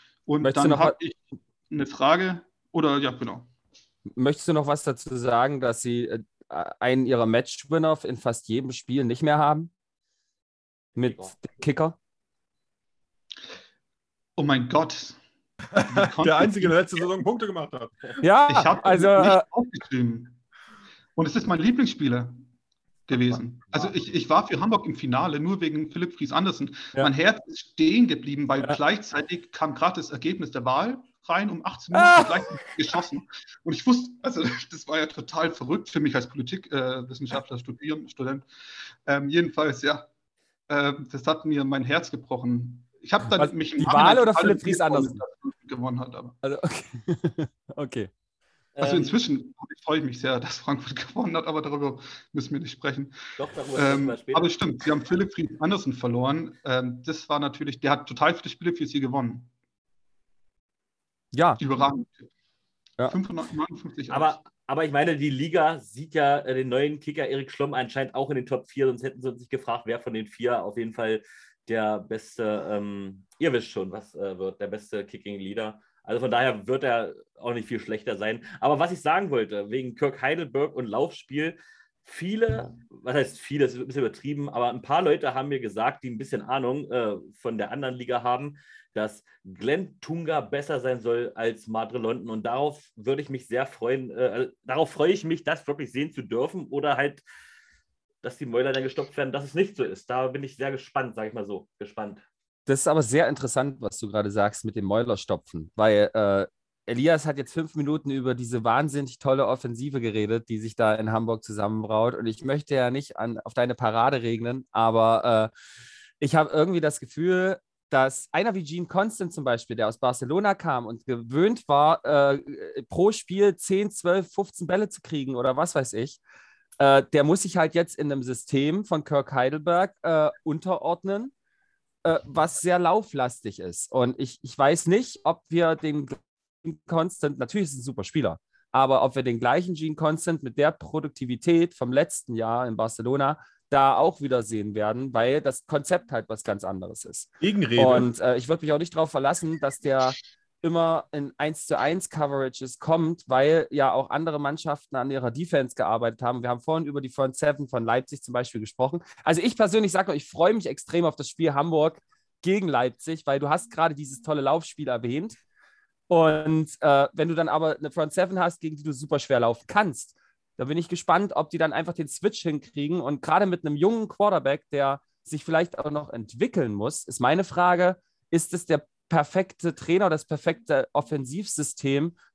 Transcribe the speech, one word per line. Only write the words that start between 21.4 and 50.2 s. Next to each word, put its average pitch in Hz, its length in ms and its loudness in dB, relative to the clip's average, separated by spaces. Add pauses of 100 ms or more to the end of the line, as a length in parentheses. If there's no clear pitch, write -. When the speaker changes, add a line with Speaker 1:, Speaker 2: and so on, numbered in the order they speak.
Speaker 1:
mein 165 120 2
Lieblingsspieler 151 760 2 (760)
gewesen. 123 520 0
Speaker 2:
Wow. - 120 -20
Speaker 1:
Also - 220 0
ich, - 200 -4
ich - 160 -2
war 180 180 4
für 156 120 -4
Hamburg 208 260 2
im 156 100 -4
Finale, 147 440 -2
nur 180 220 -2
wegen 156 300 -4
Philipp 175 220 -6
Fries 143 180 -6
Andersen. 180 440 -2 (180)
Speaker 2:
Ja. 135 100 2
Speaker 1:
Mein 139 100 2
Herz 180 340 4
ist - 120 -14 (120)
stehen 196 360 6
geblieben, 139 400 -4
weil 139 140 2
Speaker 2:
Ja. 147 140 -2
Speaker 1:
gleichzeitig 160 760 -2
kam 151 220 -4
gerade 170 260 0
das - 120 -10
Ergebnis 147 400 -6
der 127 140 -8
Wahl 185 360 -2 (220)
rein 190 260 -2
um 165 160 -8
achtzehn - 300 -6
Uhr 339 60 6
Speaker 2:
Ah! 349 180 12
Speaker 1:
und - 80 6
gleichzeitig - 500 -4
geschossen. 156 500 -4 (360)
Und 160 100 -4
ich - 140 -6
wusste, 247 240 4 (100)
also 202 220 -2
<laughs> 123 280 -4
das 156 160 -16
war 156 120 -2
ja 156 80 0
total 160 440 -4
verrückt 139 380 -4
für 165 100 -2
mich 147 160 2
als 120 140 0
Politik, 143 420 -10
äh, 131 380 -4
Wissenschaftler, 131 480 -8
Studieren, 147 500 -8
Student. 135 360 -6 (640)
Ähm, 143 220 0
jedenfalls, 151 520 0
ja, 143 240 -2 (640)
äh, 143 260 2 (160)
das 135 160 -10
hat 156 200 0
mir 147 180 0
mein 135 200 0
Herz 151 280 0
gebrochen. 123 720 -4 (160)
Ich - 140 -2
hab 202 160 2
dann 196 100 4
Speaker 2:
Was, 147 140 4
Speaker 1:
mich 156 180 -4
im 143 80 -2
Speaker 2:
die 151 60 2
Speaker 1:
Nachhinein 147 200 8
Speaker 2:
Wahl 226 140 10
oder 226 140 8
Speaker 1:
total 165 80 6
Speaker 2:
Philipp 196 200 4
Fries 185 160 0
Speaker 1:
gefreut, 165 100 4 (100)
Speaker 2:
Andersen? 123 220 0
Speaker 1:
dass - 80 -6 (120)
Frankfurt - 300 -10
gewonnen 123 320 -4
hat, 123 140 -12
aber 120 260 -16
Speaker 2:
Also, 139 200 -2
okay. - 840 -4 (100)
<laughs> - 180 -20
Okay. 120 340 -6 (640)
Speaker 1:
also 139 220 0
Speaker 3:
Ähm, - 80 4
Speaker 1:
inzwischen - 520 0 (280)
freue 156 160 0
ich - 60 -2
mich 123 140 -8
sehr, 127 200 0